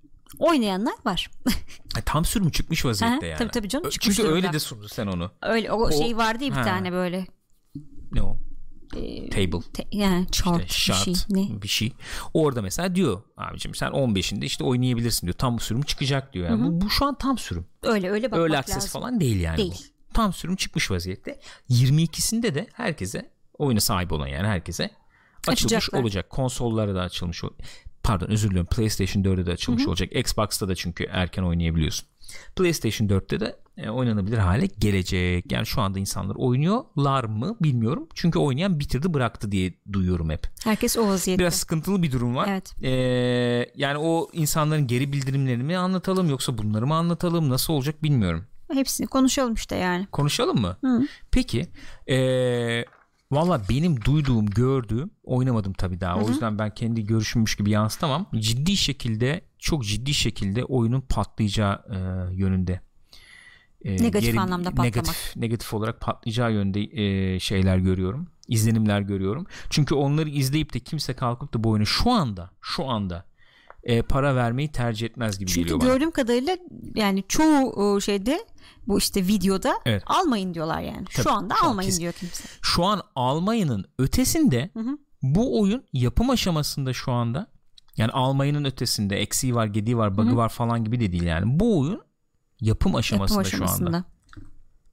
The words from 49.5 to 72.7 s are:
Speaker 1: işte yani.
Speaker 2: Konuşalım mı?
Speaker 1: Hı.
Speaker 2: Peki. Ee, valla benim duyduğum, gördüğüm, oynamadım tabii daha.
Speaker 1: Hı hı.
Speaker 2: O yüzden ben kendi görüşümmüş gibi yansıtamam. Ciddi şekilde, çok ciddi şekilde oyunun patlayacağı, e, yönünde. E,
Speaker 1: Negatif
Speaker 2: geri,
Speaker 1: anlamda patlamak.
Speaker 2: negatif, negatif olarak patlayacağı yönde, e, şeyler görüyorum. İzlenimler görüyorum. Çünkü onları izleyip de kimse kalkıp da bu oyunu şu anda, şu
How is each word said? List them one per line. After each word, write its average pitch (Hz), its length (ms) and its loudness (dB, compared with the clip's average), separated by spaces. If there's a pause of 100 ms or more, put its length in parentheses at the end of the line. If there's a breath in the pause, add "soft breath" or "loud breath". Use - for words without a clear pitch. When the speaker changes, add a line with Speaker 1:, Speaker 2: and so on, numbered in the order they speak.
Speaker 1:
işte - 220 -4
yani. 185 360 -2
Speaker 2:
Konuşalım 151 480 2
mı? 90 240 0
Speaker 1:
Hı. 254 220 4 (240 loud breath)
Speaker 2:
Peki. 175 380 0 (420 loud breath)
Ee, 123 720 2 (460)
valla 151 400 2
benim 143 340 2
duyduğum, 131 420 4
gördüğüm, 123 640 0 (140)
oynamadım 123 480 0
tabii 90 280 -4
daha. 90 160 -2
Speaker 1:
Hı 95 40 0
hı. 104 40 0
Speaker 2:
O 107 40 2
yüzden 113 300 -2
ben 107 160 -4
kendi 113 300 -2
görüşümmüş 110 520 0
gibi 104 140 2
yansıtamam. 110 560 0 (120)
Ciddi 127 380 0
şekilde, 123 680 -2 (140)
çok 143 260 0
ciddi 113 300 -2
şekilde 104 500 0
oyunun 123 360 2
patlayacağı, 104 720 0 (160)
e, 101 60 -6 (380)
yönünde. 92 460 2 (1040 loud breath)
E, 98 180 0
Speaker 1:
Negatif 208 260 2
Speaker 2:
geri, 113 120 2
Speaker 1:
anlamda 180 300 -2
patlamak. 123 140 0 (120)
Speaker 2:
negatif, 165 400 -4
negatif 117 380 -4
olarak 110 260 -4
patlayacağı 113 520 -2
yönde, 101 300 0
e, 98 580 0
şeyler 95 380 2
görüyorum. 92 500 0 (200)
İzlenimler 110 520 4
görüyorum. 101 460 -2 (240 loud breath)
Çünkü 151 240 2
onları 147 340 2
izleyip 143 460 0
de 123 60 -4
kimse - 340 -6
kalkıp 123 400 -4
da 113 100 0
bu 110 60 4
oyunu 107 160 4
şu - 240 2
anda, 113 400 0 (100)
şu - 280 -6